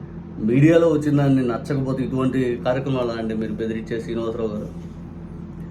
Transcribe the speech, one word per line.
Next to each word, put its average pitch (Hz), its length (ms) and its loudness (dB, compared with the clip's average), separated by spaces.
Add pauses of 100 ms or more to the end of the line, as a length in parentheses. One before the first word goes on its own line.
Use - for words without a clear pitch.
(440)
మీడియాలో 160 440 6
వచ్చిన 147 280 2
దాన్ని 135 320 4
నచ్చకపోతే 131 560 -2
ఇటువంటి 123 600 0
కార్యక్రమాలు 123 540 0
అండి 110 160 -2
మీరు 110 180 -2
బెదిరించే 110 480 -4
శ్రీనివాసరావు 113 480 -2
గారు? 104 200 -6 (1040)